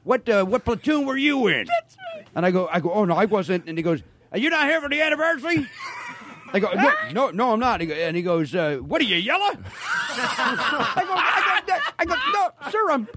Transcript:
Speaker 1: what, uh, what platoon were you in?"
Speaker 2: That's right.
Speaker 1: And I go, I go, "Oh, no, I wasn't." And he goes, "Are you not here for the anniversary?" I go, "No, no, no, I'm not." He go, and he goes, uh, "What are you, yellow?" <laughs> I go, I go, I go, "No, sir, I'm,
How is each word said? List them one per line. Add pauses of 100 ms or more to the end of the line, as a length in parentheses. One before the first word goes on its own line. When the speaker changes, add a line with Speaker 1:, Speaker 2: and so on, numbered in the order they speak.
Speaker 1:
what,
uh,
what
platoon
were
you
in?"
Speaker 2:
That's (180)
right.
Speaker 1:
And
I
go,
I
go,
"Oh,
no,
I
wasn't."
And
he
goes, (300)
"Are
you
not
here
for
the
anniversary?" (840)
I
go,
"No, (200)
no,
no,
I'm
not."
He
go,
and
he
goes,
uh,
"What
are
you,
yellow?"
<laughs> (600)
I
go,
I
go, (140)
I
go, (180)
"No,
sir,
I'm,